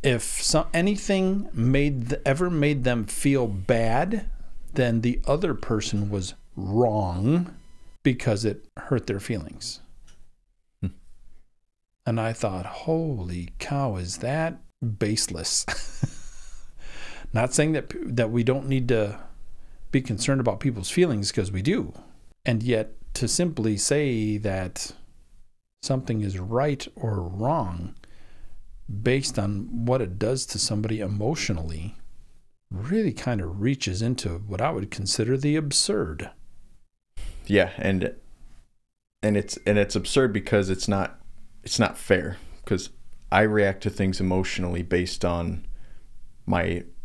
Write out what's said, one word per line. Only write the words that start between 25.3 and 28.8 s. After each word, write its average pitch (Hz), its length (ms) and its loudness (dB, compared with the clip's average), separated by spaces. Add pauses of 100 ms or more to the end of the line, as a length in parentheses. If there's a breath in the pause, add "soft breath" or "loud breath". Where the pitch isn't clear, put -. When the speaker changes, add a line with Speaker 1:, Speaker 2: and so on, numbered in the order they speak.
Speaker 1:
something 131 400 0
is 95 160 -2
right 123 560 0
or 101 260 -2
wrong 92 720 -2 (960 soft breath)